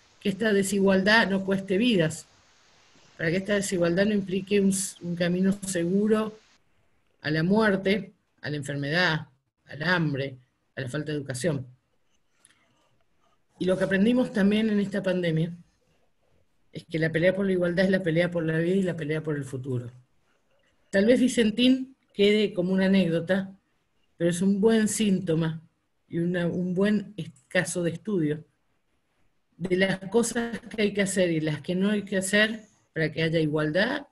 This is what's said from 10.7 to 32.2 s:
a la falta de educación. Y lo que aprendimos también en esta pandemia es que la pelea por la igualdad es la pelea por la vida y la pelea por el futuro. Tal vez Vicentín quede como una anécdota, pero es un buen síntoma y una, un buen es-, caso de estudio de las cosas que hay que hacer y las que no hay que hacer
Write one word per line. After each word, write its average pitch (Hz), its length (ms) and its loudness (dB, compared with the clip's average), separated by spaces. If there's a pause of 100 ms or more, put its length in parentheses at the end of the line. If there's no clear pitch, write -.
a 139 60 -10
la 131 80 -8
falta 151 240 -6
de 147 60 -6
educación. 135 480 -4 (1900)
Y 175 80 -4
lo 185 100 2
que 185 80 -2
aprendimos 214 480 2
también 214 380 2
en 208 100 2
esta 196 220 -4
pandemia 175 500 0 (1200)
es - 140 -16
que 165 120 -6
la 160 140 0
pelea 170 240 4
por 202 100 0
la 190 60 0
igualdad 175 320 2
es 190 60 2
la 190 120 2
pelea 170 280 2
por 170 140 -2
la 160 140 0
vida 170 180 0
y 196 60 2
la 175 140 -2
pelea 156 260 -4
por 151 140 -4
el 139 80 -6
futuro. 127 460 -6 (1000)
Tal 202 160 4
vez 240 140 6
Vicentín 247 760 2 (180)
quede 208 380 4
como 180 200 -2
una 190 140 2
anécdota, 185 680 0 (640)
pero 170 140 2
es 175 120 -4
un 196 180 2
buen 220 280 4
síntoma 170 760 0 (460)
y 170 100 -6
una, 175 280 -2
un 180 280 -4
buen 202 420 0
es-, 160 140 -12 (180)
caso 180 340 -2
de 170 80 0
estudio 160 540 -4 (1120)
de 180 200 -2
las 190 220 0 (120)
cosas 233 500 -2
que - 220 -6
hay 208 120 0
que 202 80 0
hacer 190 280 0
y 160 100 0
las 151 200 -2
que 180 140 -6
no 190 160 0
hay 208 140 0
que 196 120 -6
hacer 214 460 0 (300)